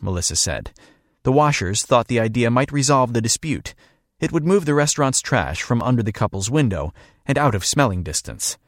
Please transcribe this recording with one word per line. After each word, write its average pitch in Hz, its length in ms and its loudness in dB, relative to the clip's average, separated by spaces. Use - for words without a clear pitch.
Melissa 92 340 -4
said. - 380 -4
The 131 80 2
Washers 139 560 2
thought 120 220 2
the 120 100 0
idea 113 320 0
might 127 220 0
resolve 135 400 2
the 117 80 0
dispute. - 560 -4
It 160 140 -2
would 156 120 0
move 185 200 2
the 147 100 0
restaurant's 147 460 0
trash 82 420 -2
from 120 180 0
under 123 220 2
the 101 180 -4
couple's 98 300 -4
window 98 420 0
and 139 140 0
out 139 160 2
of 92 100 -4
smelling 104 380 0
distance. - 640 -8